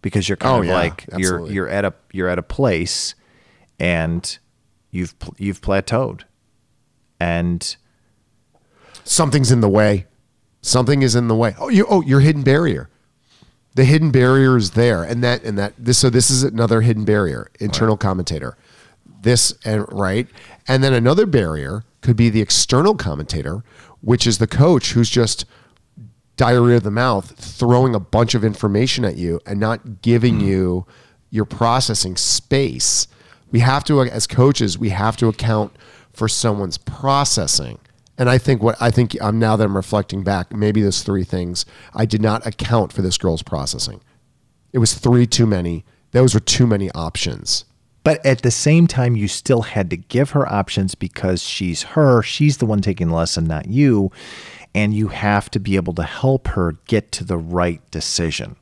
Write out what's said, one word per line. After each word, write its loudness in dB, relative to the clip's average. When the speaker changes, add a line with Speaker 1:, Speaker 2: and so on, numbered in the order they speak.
Speaker 1:
Because -2
you're -2
kind 0
Speaker 2:
Oh, 2
Speaker 1:
of 0
Speaker 2:
yeah, 0
Speaker 1:
like, -2
you're, -
Speaker 2:
absolutely. -8
Speaker 1:
you're -4
at -2
a, -4
you're -4
at -2
a -16
place -4
and -4
you've -8
pl-, -16
you've -6
plateaued. -4
And -4
Speaker 2:
something's 2
in 6
the 4
way. 2
Something 2
is 2
in 2
the 2
way. 0
Oh, -6
you, 4
oh, 4
your 4
hidden 4
barrier. 0
The 4
hidden 4
barrier 4
is 0
there, 2
and -4
that, 0
and -6
that, -4
this, 0
so 4
this 2
is 0
another 0
hidden 2
barrier, -2
internal 0
Speaker 1:
Right. -6
Speaker 2:
commentator. -4
This, 0
and, -4
right? -2
And 2
then 2
another 4
barrier -2
could 2
be 4
the 2
external 2
commentator, -6
which 0
is 0
the 2
coach 2
who's 2
just -2
diarrhea 4
of 2
the -4
mouth, -2
throwing 2
a 0
bunch 0
of 0
information 0
at -4
you -4
and -6
not -6
giving 2
Speaker 1:
Hmm. 0
Speaker 2:
you 0
your -2
processing -2
space. -2
We 4
have 2
to, 2
as -4
coaches, 2
we -2
have -2
to 2
account -2
for -4
someone's -2
processing. -2
And 2
I 4
think 2
what, 2
I 2
think, 0
um, 0
now 2
that 2
I'm 0
reflecting -4
back, -4
maybe 0
those -2
three -2
things, -6
I 0
did 0
not 0
account -2
for -4
this -2
girl's -2
processing. -8
It 2
was 2
three 4
too 2
many. -2
Those 4
were 2
too 2
many 0
options. -6
Speaker 1:
But 2
at 2
the 2
same 4
time, 0
you -2
still 0
had -4
to -4
give -2
her 0
options -2
because -4
she's -6
her. 4
She's 0
the 0
one 0
taking -2
the 0
lesson, -2
not -6
you. 2
And 0
you -2
have -2
to -2
be -2
able -2
to -4
help -2
her -2
get -2
to -10
the -4
right -2
decision. -6